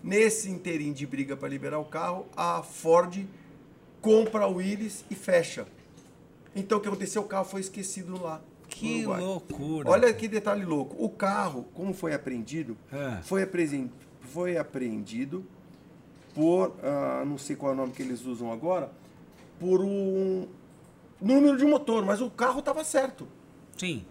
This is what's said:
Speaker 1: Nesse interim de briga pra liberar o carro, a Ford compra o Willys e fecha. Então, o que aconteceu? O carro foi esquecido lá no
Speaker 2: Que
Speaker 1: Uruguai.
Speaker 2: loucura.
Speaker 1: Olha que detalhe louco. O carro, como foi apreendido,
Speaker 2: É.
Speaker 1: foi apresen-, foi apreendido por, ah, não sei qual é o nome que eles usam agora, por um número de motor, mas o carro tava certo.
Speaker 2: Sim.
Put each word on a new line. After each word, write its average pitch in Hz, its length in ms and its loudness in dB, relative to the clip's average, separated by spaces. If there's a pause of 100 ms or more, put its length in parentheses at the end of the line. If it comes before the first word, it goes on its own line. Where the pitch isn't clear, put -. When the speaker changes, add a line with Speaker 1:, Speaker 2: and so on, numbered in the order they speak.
Speaker 1:
Nesse 196 480 2
interim 160 440 -4
de 139 120 -6
briga 139 300 -6
pra 139 140 -8
liberar 139 300 -6
o 151 40 -6
carro, 175 500 -4
a 170 300 -2
Ford 175 500 4 (880)
compra 214 460 6
o 185 80 0
Willys 202 560 -4
e 196 40 -6
fecha. 165 520 2 (880)
Então, 202 220 0
o 202 40 0
que 208 60 -6
aconteceu? 196 360 -4
O - 20 -6
carro 190 180 -2
foi 190 160 -6
esquecido 185 540 -10 (100)
lá 160 120 -6 (260)
no - 80 -20
Speaker 2:
Que 226 300 -4
Speaker 1:
Uruguai. 196 200 -2
Speaker 2:
loucura. 156 720 -4
Speaker 1:
Olha 226 240 8
que 220 160 -4
detalhe 202 340 -2
louco. 151 340 -2
O 226 120 -2
carro, 196 640 -2
como 185 200 -4
foi 160 200 -4
apreendido, 127 640 -6 (160)
Speaker 2:
É. 135 280 -6
Speaker 1:
foi 190 220 0
apresen-, 147 480 -2 (420)
foi 180 240 -2
apreendido 127 880 -6 (880)
por, 170 480 4
ah, 135 440 -2
não 143 120 -4
sei 139 200 -6
qual 139 160 0
é - 20 0
o - 20 -4
nome 131 140 -2
que 131 100 -12
eles 127 240 -6
usam 120 240 -6
agora, 151 400 -2 (720)
por 185 220 4
um 190 680 0 (720)
número 269 380 6
de 269 80 4
motor, 240 400 4
mas 202 160 2
o 254 80 -2
carro 254 320 0
tava 302 240 -2
certo. 269 420 -2 (500)
Speaker 2:
Sim. 147 320 -4